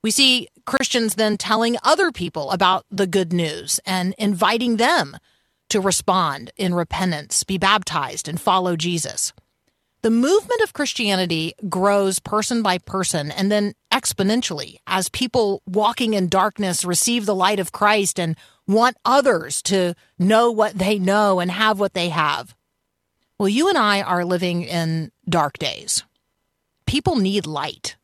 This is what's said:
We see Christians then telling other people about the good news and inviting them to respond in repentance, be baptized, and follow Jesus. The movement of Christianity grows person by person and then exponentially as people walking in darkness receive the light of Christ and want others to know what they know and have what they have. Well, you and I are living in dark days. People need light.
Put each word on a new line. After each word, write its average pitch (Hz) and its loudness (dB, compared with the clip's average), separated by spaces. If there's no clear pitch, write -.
We 220 0
see 254 2
Christians 247 -2
then 214 0
telling 226 0
other 330 2
people 165 -6
about 185 2
the 196 0
good 180 0
news 160 -2
and 185 -2
inviting 214 2
them 233 2
to 208 0
respond 180 0
in 180 -2
repentance, 170 -2
be 190 -4
baptized, 185 -2
and 165 -6
follow 185 0
Jesus. 165 -4
The 226 2
movement 370 2
of - -2
Christianity 185 -2
grows 190 2
person 220 -2
by 185 0
person 165 -4
and 196 0
then 208 2
exponentially 202 -2
as 185 -2
people 226 0
walking 214 0
in 185 0
darkness 190 0
receive 202 0
the 208 2
light 190 2
of 185 -4
Christ 208 0
and 165 -2
want 233 4
others 240 2
to 180 0
know 220 4
what 214 0
they 196 0
know 196 4
and 180 -2
have 208 0
what 196 0
they 175 -2
have. 151 -2
Well, 196 0
you 254 2
and 302 2
I 208 2
are 175 -2
living 175 -2
in 160 -4
dark 160 0
days. - -6
People 294 0
need 196 0
light. 151 -10